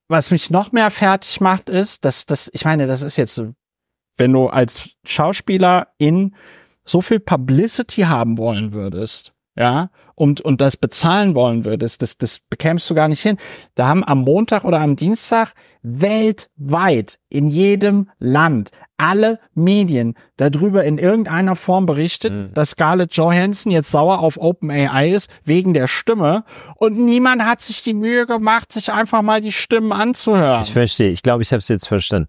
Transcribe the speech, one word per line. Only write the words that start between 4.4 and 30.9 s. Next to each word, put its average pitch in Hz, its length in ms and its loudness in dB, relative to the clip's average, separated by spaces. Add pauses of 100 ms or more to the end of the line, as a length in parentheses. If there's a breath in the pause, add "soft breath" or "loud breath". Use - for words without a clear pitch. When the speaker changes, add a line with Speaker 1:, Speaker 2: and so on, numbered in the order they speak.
Speaker 1:
als - 580 -2
Schauspielerin 180 1300 0 (480 soft breath)
so - 180 0
viel 214 200 0
Publicity 160 800 0
haben 117 360 0
wollen 110 360 -4
würdest, 98 600 -8 (220)
ja, 127 340 0 (260 soft breath)
und, 143 260 2
und 139 200 0
das 139 160 2
bezahlen 185 580 0
wollen 120 300 0
würdest, 110 360 -4
das, - 160 -6
das - 220 -6 (100)
bekämst 165 400 -2
du 170 60 -2
gar 151 120 4
nicht 151 140 -2
hin. 208 160 0 (380 loud breath)
Da 123 120 0
haben 170 160 2
am 135 160 0
Montag 190 440 0
oder 170 160 0
am 147 160 2
Dienstag 226 580 -2 (280 soft breath)
weltweit 160 1400 -2 (100)
in 143 200 0
jedem 196 600 2 (100)
Land 131 520 0 (260 loud breath)
alle 208 420 0 (160)
Medien 165 580 2 (240 soft breath)
darüber 156 460 2
in 151 160 0
irgendeiner 185 560 0
Form 185 300 0
berichtet, 151 460 -2
Speaker 2:
Mhm. 98 220 -10
Speaker 1:
dass 151 180 0
Scarlett 170 440 0
Johansson 180 560 0
jetzt 160 200 0
sauer 170 280 2
auf 160 180 0
Open 165 340 -2
A 139 320 0
I 165 80 2
ist 202 180 -2 (140 loud breath)
wegen 180 300 2
der 131 140 0
Stimme 202 560 0 (320 loud breath)
und 220 220 0
niemand 240 460 2
hat 233 180 -2
sich - 220 -6
die 226 120 -4
Mühe 233 320 0
gemacht, 220 440 0
sich 214 220 -6
einfach 220 300 0
mal 214 180 2
die 214 100 -6
Stimmen 220 400 0
anzuhören. 196 720 2
Speaker 2:
Ich 110 100 -6
verstehe. 117 380 2